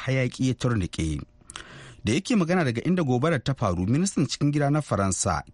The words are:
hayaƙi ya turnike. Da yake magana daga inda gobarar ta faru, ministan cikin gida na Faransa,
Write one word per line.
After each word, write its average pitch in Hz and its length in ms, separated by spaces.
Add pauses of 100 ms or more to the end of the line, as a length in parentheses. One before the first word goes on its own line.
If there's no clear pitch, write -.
hayaƙi 131 420
ya 127 60
turnike. 85 640 (840)
Da 107 140
yake 190 200
magana 175 280
daga 120 180
inda 180 220
gobarar 131 400
ta 139 100
faru, 90 320
ministan 160 400
cikin 143 260
gida 147 200
na 151 80
Faransa, 98 640 (120)